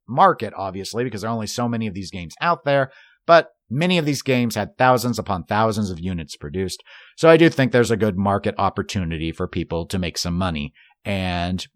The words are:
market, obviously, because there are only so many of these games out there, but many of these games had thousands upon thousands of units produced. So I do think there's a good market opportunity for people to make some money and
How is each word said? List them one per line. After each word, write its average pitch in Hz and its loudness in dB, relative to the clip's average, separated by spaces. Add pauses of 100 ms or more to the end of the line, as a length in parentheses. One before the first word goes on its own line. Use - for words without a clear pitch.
market, 143 2
obviously, 95 -6
because 113 -6
there 110 -4
are 117 -4
only 110 -4
so 120 -4
many 117 -4
of 98 -8
these 95 -10
games 87 -12
out 170 0
there, 139 0 (340)
but 160 8 (200)
many 175 0
of 156 0
these 143 0
games 123 0
had 101 -4
thousands 123 2
upon 95 -4
thousands 107 0
of 87 -8
units 85 -8
produced. 90 -6 (360)
So - 4
I 165 10
do 160 8
think 131 0
there's 120 4
a 113 0
good 101 0
market 98 0
opportunity 85 -2
for 90 -6
people 82 -6
to 95 -6
make 85 -4
some 87 -4
money 80 -4 (320)
and 92 -4